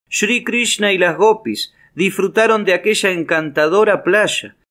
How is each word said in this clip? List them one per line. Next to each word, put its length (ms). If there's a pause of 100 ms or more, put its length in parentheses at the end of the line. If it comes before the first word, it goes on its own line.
Sri 360
Krishna 500
y 60
las 180
gopis 560 (220)
disfrutaron 680
de 120
aquella 340
encantadora 920
playa, 520 (160)